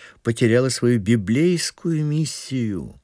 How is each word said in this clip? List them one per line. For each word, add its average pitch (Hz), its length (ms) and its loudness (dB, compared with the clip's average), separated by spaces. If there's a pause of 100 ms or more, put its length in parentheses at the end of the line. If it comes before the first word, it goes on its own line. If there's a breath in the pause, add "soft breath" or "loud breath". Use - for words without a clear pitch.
(240 loud breath)
потеряла 120 460 2
свою 123 300 2
библейскую 151 1040 0
миссию. 127 1000 -4